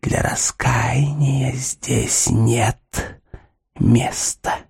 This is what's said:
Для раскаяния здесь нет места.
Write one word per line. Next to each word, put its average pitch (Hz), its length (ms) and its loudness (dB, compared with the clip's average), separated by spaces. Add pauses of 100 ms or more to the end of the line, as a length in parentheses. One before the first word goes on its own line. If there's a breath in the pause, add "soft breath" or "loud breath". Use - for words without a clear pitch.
Для - 220 0
раскаяния 131 1300 0
здесь - 760 -2
нет 117 920 0 (580 loud breath)
места. - 760 0 (140)